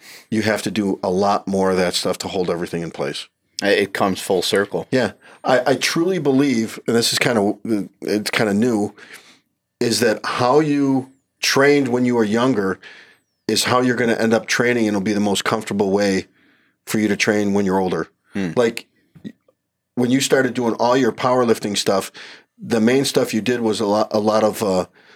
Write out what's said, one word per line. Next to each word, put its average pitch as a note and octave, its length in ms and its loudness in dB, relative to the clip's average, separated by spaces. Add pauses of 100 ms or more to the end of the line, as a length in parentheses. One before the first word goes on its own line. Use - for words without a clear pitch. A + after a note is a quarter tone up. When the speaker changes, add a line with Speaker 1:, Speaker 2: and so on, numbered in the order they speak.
(300)
Speaker 1:
you A2 120 -2
have G#2 200 0
to G#2+ 80 -4
do F#2+ 320 -2
a G2 80 -2
lot G2+ 380 0
more F#2+ 220 0
of F#2 80 2
that F2+ 160 0
stuff - 240 -4
to F#2 100 -10
hold F#2 220 -4
everything E2+ 320 -6
in E2 80 -8
place. - 380 -8 (340)
Speaker 2:
It, G2+ 160 2
it G2+ 160 -2
comes F#2+ 260 -2
full F#2 220 0
circle. G2 480 -2
Speaker 1:
Yeah. B2 220 0 (320)
I, C3 280 2
I B2+ 40 2
truly F3 420 -2
believe, C3+ 680 0
and A#2 100 -2
this A#2 160 0
is - 60 -2
kinda, G#2 360 0 (480)
it's G#2 280 -2
kinda A2 220 0
new, G#2 420 0 (840)
is A2+ 200 0
that A2 240 2
how B2+ 360 2
you C#3 500 0 (300)
trained C#3 480 4
when B2 160 0
you B2 120 2
were A2+ 80 4
younger G#2 540 0 (680)
is G#2+ 180 0
how B2 160 2
you're B2+ 160 2
gonna A#2 180 0
end A2+ 200 2
up A2 120 0
training, A#2+ 420 0
and G#2 80 0
it'll G2 80 0
be G#2+ 100 0
the G2+ 60 0
most G2+ 240 0
comfortable G#2 460 -2
way G2 360 0 (600)
for A2+ 120 -2
you G#2+ 100 2
to G2+ 80 0
train G#2 380 0
when G2+ 100 2
you're F#2+ 160 0
older. F2 280 -2 (260)
Speaker 2:
Hmm. F#2+ 220 -2
Speaker 1:
Like, A#2 300 0 (1080)
when A#2+ 160 0
you C3+ 100 2
started C3 340 2
doing A#2 200 -2
all A#2+ 220 2
your A#2+ 160 2
powerlifting A#2+ 640 0
stuff, - 360 -2 (480)
the A2 200 -2
main B2+ 240 4
stuff C3 300 0
you A2 60 0
did A#2+ 200 -2
was A2 200 -2
a G#2+ 60 0
lot, G#2 260 0
a G#2+ 80 2
lot G#2+ 240 2
of, G#2 180 0
uh, F#2 240 0 (300)